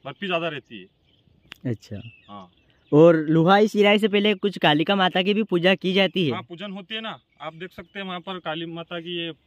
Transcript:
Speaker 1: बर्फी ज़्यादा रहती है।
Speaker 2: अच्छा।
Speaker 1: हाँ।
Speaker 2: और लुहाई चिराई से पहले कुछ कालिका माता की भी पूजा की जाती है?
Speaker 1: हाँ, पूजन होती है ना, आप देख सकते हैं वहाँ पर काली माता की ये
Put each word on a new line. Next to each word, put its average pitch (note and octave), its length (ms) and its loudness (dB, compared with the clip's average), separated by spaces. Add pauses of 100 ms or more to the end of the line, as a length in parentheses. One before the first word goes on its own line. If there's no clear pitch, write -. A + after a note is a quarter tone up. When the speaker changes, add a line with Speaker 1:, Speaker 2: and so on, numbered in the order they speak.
Speaker 1:
बर्फी C#3 200 -12
ज़्यादा E3+ 220 -2
रहती B2+ 340 -12
है। - 880 -14
Speaker 2:
अच्छा। G#2 300 -10 (280)
Speaker 1:
हाँ। F#2+ 200 -18 (420)
Speaker 2:
और D#3+ 240 8
लुहाई E3 520 4
चिराई G3+ 320 4
से G#3+ 80 0
पहले G3+ 280 2
कुछ G3 220 -6
कालिका D#3+ 380 2
माता F#3 260 0
की G3 120 0
भी G#3+ 100 0
पूजा F3+ 320 2
की F#3 180 -4
जाती F#3+ 320 0
है? C3 80 0
Speaker 1:
हाँ, F#3 100 -6
पूजन F3 280 -14
होती G3 240 -14
है A3 60 -10
ना, G3+ 160 -12 (240)
आप D#3 120 -12
देख F3 180 -14
सकते G3 280 -16
हैं G3 60 -10
वहाँ F3+ 140 -8
पर F#3 200 -12
काली E3 260 -8
माता E3+ 340 -10
की F3 180 -10
ये E3 160 -8 (140)